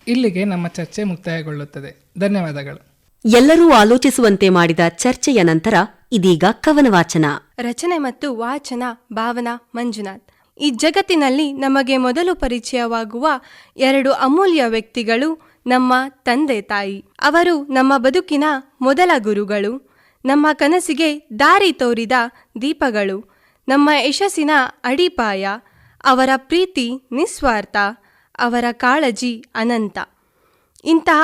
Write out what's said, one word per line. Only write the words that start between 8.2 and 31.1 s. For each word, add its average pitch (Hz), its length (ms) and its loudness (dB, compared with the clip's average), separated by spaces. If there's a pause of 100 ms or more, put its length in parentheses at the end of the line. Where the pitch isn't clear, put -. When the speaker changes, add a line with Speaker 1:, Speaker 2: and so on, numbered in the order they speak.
Speaker 3:
ವಾಚನ 247 460 -8 (300)
ಭಾವನಾ 233 420 -6 (200)
ಮಂಜುನಾಥ್. 214 520 -8 (340)
ಈ 294 100 0
ಜಗತ್ತಿನಲ್ಲಿ 302 840 0
ನಮಗೆ 269 440 0
ಮೊದಲು 262 380 0
ಪರಿಚಯವಾಗುವ 233 920 -4 (500)
ಎರಡು 269 360 2
ಅಮೂಲ್ಯ 311 540 2
ವ್ಯಕ್ತಿಗಳು 226 640 -2 (380)
ನಮ್ಮ 254 260 2 (320)
ತಂದೆ 262 360 0
ತಾಯಿ. 202 380 -6 (240)
ಅವರು 339 320 2 (100)
ನಮ್ಮ 269 320 2
ಬದುಕಿನ 285 480 0 (360)
ಮೊದಲ 277 380 2
ಗುರುಗಳು, 208 540 -4 (520)
ನಮ್ಮ 294 280 2
ಕನಸಿಗೆ 311 580 0 (280)
ದಾರಿ 349 340 4
ತೋರಿದ 240 460 -2 (420)
ದೀಪಗಳು, 214 580 -2 (500)
ನಮ್ಮ 285 280 2
ಯಶಸ್ಸಿನ 302 560 -2 (320)
ಅಡಿಪಾಯ. 247 640 -2 (580)
ಅವರ 262 320 2
ಪ್ರೀತಿ 320 500 -2 (260)
ನಿಸ್ವಾರ್ಥ, 240 640 -4 (640)
ಅವರ 240 340 -2
ಕಾಳಜಿ 247 600 -2 (220)
ಅನಂತ. 226 440 -4 (840)
ಇಂತಹ 320 400 2